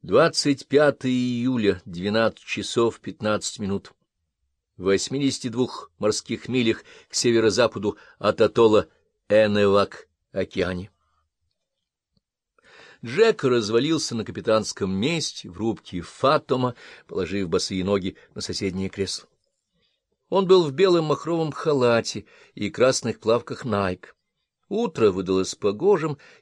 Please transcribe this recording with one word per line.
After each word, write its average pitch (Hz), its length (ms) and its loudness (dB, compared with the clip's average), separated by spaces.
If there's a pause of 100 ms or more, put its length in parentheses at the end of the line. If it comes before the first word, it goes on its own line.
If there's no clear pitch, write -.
Двадцать 143 600 0
пятое 139 440 2
июля, 120 720 0
двенадцать 104 600 -2
часов 117 560 -2
пятнадцать - 580 -6
минут. 98 320 -6 (840)
В 87 60 -14
восьмидесяти 131 680 -2
двух 117 500 -6
морских 107 480 -4
милях 117 380 0 (240)
к - 40 -20
северо-западу 110 840 0 (200)
от 104 220 0
атолла 107 480 4 (400)
Эневак-Океане. 98 1600 0 (2000)
Джек 180 400 2
развалился 123 720 2
на 110 80 -4
капитанском 104 680 -2
месте 139 580 -4
в 87 80 -18
рубке 107 440 -6
Фатома, 131 760 -2 (300)
положив 92 440 -4
босые 92 340 -2
ноги 95 320 -2 (180)
на - 80 -12
соседнее 95 480 -6
кресло. - 380 -8 (1000)
Он 185 180 0
был 180 160 6
в 147 80 -2
белом 170 340 2
махровом 156 460 -2
халате 120 760 0 (300)
и 104 140 -6
красных 120 500 0
плавках 117 460 -2
Nike. 101 400 -2 (640)
Утро 196 420 2
выдалось 92 440 -2
погожим, 151 600 0 (240)